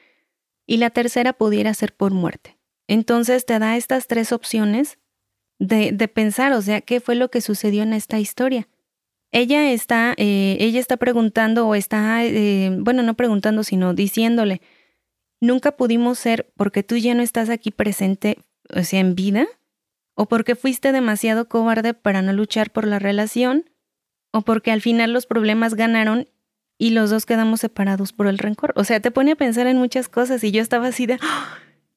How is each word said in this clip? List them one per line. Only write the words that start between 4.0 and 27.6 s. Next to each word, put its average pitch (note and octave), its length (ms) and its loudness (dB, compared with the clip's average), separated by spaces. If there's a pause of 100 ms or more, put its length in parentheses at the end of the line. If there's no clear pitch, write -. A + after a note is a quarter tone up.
tres A3+ 240 -2
opciones A3+ 680 -2 (600)
de, G#3 340 0
de G#3 160 0
pensar, A3 440 0
o A#3+ 100 2
sea, G#3 180 -2
¿qué A#3+ 200 -2
fue A#3+ 140 -2
lo B3 160 0
que A#3+ 100 -2
sucedió G#3 420 -2
en A3 100 -2
esta A3 260 -4
historia? B3 500 -4 (640)
Ella C4+ 420 2
está, A#3 440 0
eh, G3 440 0
ella A3+ 200 0
está B3+ 160 -2
preguntando A3+ 720 0
o G#3+ 60 2
está, A3 500 0
eh, G3+ 560 0
bueno, B3 220 0
no A3+ 120 0
preguntando, G#3+ 480 0
sino F#3 320 0
diciéndole, G#3+ 680 0 (800)
"Nunca B3+ 360 0
pudimos A#3+ 420 0
ser A3+ 380 -2
porque G3+ 260 -2
tú A#3 140 -4
ya A#3+ 180 0
no A#3+ 80 0
estás A#3 280 -2
aquí A3+ 200 -4
presente, G3+ 680 -2 (360)
o F3+ 100 -2
sea, F#3+ 160 0
en F#3 140 2
vida, G3+ 320 0 (680)
o G#3 120 -2
porque A#3 300 0
fuiste C4+ 360 0
demasiado A3+ 560 0
cobarde A3+ 460 0
para F#3+ 280 -2
no F#3+ 100 0
luchar G#3+ 400 -2
por G#3+ 140 -2
la G#3 120 0
relación, G#3+ 720 0 (600)
o A3 100 0
porque A3+ 300 0
al A3 80 0
final A#3 320 2
los B3 140 -2
problemas A3 480 0
ganaron A3+ 540 0 (500)
y A3+ 120 2
los A3 200 2
dos A3 160 0
quedamos A3 340 2